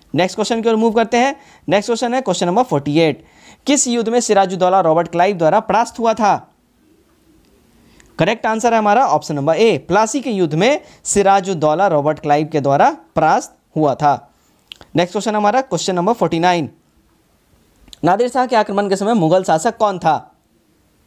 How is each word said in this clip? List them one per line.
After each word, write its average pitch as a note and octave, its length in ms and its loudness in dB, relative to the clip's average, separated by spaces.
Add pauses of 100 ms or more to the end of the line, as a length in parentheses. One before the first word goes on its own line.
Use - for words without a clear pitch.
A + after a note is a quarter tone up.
(140)
नेक्स्ट F3+ 200 -2
क्वेश्चन A3 280 -4
की A3+ 60 -2
ओर A3+ 80 2
मूव A3+ 160 2
करते A3+ 240 0
हैं। C4 200 0 (320)
नेक्स्ट G3 200 0
क्वेश्चन A#3+ 260 -2
है C4 60 -2
क्वेश्चन F#3 260 -4
नंबर F#3+ 160 0
फ़ोर्टी D3 360 -2
एट। D#3+ 260 0 (420)
किस C#4 220 0
युद्ध A#3 200 -2
में A#3+ 120 0
सिराजुद्दौला F#3+ 600 2
रॉबर्ट E3 280 0
क्लाइव F3+ 280 0
द्वारा E3 240 2
परास्त A3+ 380 -2
हुआ A3+ 160 0
था? G3 360 -2 (1700)
करेक्ट A3+ 280 -2
आंसर A3 260 0
है A3+ 60 2
हमारा G#3+ 280 4
ऑप्शन D3+ 280 -2
नंबर D3 220 0
ए, G3+ 220 2
प्लासी A3 420 0
के B3+ 100 -6
युद्ध F3+ 240 0
में A#3+ 260 2 (240)
सिराजुद्दौला F#3+ 800 2
रॉबर्ट D3+ 320 0
क्लाइव D3+ 340 0
के D3+ 80 0
द्वारा D#3+ 360 2 (200)
परास्त D#3+ 380 0 (220)
हुआ D3 180 0
था। C#3 380 -2 (640)
नेक्स्ट F3 160 0
क्वेश्चन G#3+ 240 -4
हमारा G#3+ 240 0
क्वेश्चन F#3+ 340 -4
नंबर F3+ 180 0
फ़ोर्टी E3+ 260 -2
नाइन। E3+ 320 0 (1300)
नादिर G3+ 240 2
शाह B3+ 180 -2
के B3+ 100 -2
आक्रमण G3+ 320 0
के F#3+ 80 0
समय G3+ 180 -2
मुगल F#3 300 2
शासक F3+ 320 -2
कौन G3+ 220 -2
था? D#3 380 -4 (720)